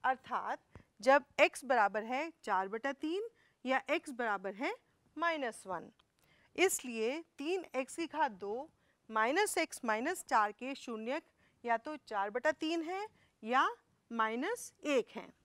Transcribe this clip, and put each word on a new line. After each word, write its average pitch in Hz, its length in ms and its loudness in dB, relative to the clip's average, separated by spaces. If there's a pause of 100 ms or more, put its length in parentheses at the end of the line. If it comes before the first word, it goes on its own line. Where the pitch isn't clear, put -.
अर्थात 247 540 -2 (420)
जब 269 240 6 (160)
एक्स 311 240 4
बराबर 214 400 4
है 269 260 -2 (120)
चार 190 260 0
बटा 226 260 -4
तीन 370 340 -4 (360)
या 254 260 2
एक्स 311 220 0
बराबर 208 420 -2
है 294 200 -4 (420)
माइनस 302 500 -2
वन। 180 240 -8 (680)
इसलिए 262 680 0 (160)
तीन 339 260 -2 (120)
एक्स 262 200 -4
की 330 120 -4
घात 294 260 -2
दो 214 340 -6 (420)
माइनस 262 480 2
एक्स - 260 -2
माइनस 240 400 0
चार 214 280 2
के 262 220 -8
शून्यक 240 500 -6 (400)
या 233 140 2
तो 302 200 -8
चार 208 320 -4
बटा 247 240 2
तीन 320 280 -2
है 381 240 -6 (360)
या 254 260 4 (420)
माइनस 233 600 -2 (140)
एक 269 240 2
है। 95 160 -12 (180)